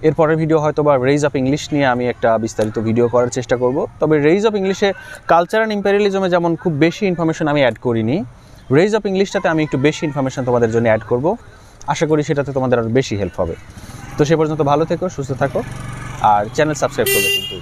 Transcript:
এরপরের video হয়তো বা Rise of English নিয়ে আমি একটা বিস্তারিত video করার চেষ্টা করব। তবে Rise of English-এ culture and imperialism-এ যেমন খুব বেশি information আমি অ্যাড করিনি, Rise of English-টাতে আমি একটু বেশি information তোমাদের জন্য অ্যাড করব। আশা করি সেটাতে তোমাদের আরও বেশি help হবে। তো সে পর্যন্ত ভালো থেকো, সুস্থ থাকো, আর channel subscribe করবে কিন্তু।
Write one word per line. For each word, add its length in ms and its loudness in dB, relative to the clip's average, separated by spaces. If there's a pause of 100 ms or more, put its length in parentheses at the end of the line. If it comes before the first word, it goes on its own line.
এরপরের 340 2
video 220 2
হয়তো 240 0
বা 160 4
Rise 240 2
of 120 0
English 380 -2
নিয়ে 140 2
আমি 220 0
একটা 300 2
বিস্তারিত 400 -2
video 300 2
করার 200 2
চেষ্টা 280 -2
করব। 300 0 (140)
তবে 220 2
Rise 280 4
of 80 -6
English-এ 340 0 (360)
culture 360 2
and 140 -2
imperialism-এ 500 2
যেমন 280 2
খুব 160 -2
বেশি 340 0
information 420 -2
আমি 120 2
অ্যাড 220 2
করিনি, 420 -2 (460)
Rise 240 4
of 60 0
English-টাতে 480 -2
আমি 140 2
একটু 160 -2
বেশি 280 0
information 380 -4
তোমাদের 280 2
জন্য 160 2
অ্যাড 200 2
করব। 280 0 (500)
আশা 200 0
করি 160 2
সেটাতে 300 -2
তোমাদের 260 0
আরও 100 -2
বেশি 280 0
help 240 -4
হবে। 140 -2 (640)
তো 60 4
সে 120 2
পর্যন্ত 260 0
ভালো 220 2
থেকো, 240 -4
সুস্থ 240 -8
থাকো, 300 -2 (580)
আর 240 4 (100)
channel 200 0
subscribe 400 -2
করবে 220 2
কিন্তু। 260 -6